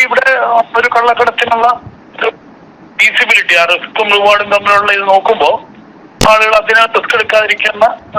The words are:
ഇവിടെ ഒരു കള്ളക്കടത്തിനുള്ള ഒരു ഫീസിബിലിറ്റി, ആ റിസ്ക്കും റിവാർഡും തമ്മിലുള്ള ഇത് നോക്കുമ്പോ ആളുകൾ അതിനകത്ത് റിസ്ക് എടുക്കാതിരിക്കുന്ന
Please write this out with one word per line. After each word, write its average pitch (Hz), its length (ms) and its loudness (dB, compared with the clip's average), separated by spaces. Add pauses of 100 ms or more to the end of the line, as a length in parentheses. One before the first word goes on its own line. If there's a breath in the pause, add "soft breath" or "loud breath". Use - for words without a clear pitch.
ഇവിടെ 254 280 0 (460)
ഒരു 233 180 0
കള്ളക്കടത്തിനുള്ള 233 840 0 (380)
ഒരു - 120 -4 (720)
ഫീസിബിലിറ്റി, - 540 0
ആ 170 100 2
റിസ്ക്കും 208 440 -4
റിവാർഡും 202 420 0
തമ്മിലുള്ള 202 400 0
ഇത് 196 180 -2
നോക്കുമ്പോ 214 520 0 (680)
ആളുകൾ 220 260 2
അതിനകത്ത് 226 380 2
റിസ്ക് - 220 -2
എടുക്കാതിരിക്കുന്ന 214 840 0 (220)